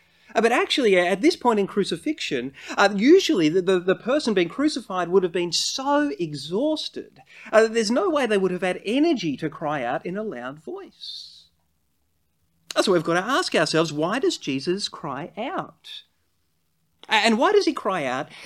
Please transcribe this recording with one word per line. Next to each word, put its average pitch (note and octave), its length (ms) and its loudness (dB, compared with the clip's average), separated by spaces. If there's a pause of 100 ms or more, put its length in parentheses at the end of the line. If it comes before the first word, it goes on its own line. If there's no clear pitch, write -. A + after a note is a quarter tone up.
(340)
Uh, A3+ 80 2
but A3+ 100 2
actually, B3+ 460 2
uh, F3 60 4
at F#3 180 0
this E4+ 140 4
point A#3 220 2
in G3 80 2
crucifixion, E3+ 840 -4 (240)
uh, G3+ 180 6
usually A#3+ 540 6
the, F3+ 140 2
the, F#3 180 2
the F#3 140 2
person B3 400 0
being F3+ 140 2
crucified G#3 600 -2
would F#3 140 4
have F3 100 -2
been F3 200 -2
so C#4+ 640 0
exhausted, F3 1040 -6 (280)
uh, A3 120 6
that A3+ 120 2
there's A3+ 160 2
no F4 200 2
way C#4+ 160 2
they G#3+ 100 2
would F#3+ 140 2
have F3+ 120 -4
had F#3 220 -2
energy B3 520 0
to D#3 120 -6
cry D3 340 -4
out B2+ 220 -4
in F3+ 140 -6
a G#3+ 40 -6
loud C#3 360 -10
voice. - 880 -16 (1300)
Uh, D#4 60 2
so G#3+ 100 2
we've E3+ 100 4
got E3 120 -2
to F3+ 100 0
ask C#4+ 300 -2
ourselves, D#3+ 380 2
why E3 260 -2
does E4+ 180 -2
Jesus F3 520 -4
cry C#3+ 480 -10
out? B3 680 -10 (1080)
A-, G#3 60 2
and A3 240 4
why E4 140 4
does G4+ 120 4
he D#4+ 80 0
cry F#3 320 -4
out C3 240 -4 (180)